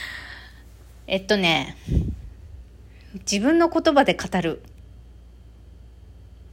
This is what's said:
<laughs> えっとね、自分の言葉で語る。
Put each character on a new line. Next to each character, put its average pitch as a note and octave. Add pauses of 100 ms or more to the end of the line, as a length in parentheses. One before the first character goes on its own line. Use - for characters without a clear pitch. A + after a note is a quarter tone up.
<laughs> -
え F#3+
っ F#3+
と G#3
ね、 E3 (1400)
自 G3+
分 D4
の E4+
言 E4
葉 C#4
で F3
語 -
る。 E3 (1900)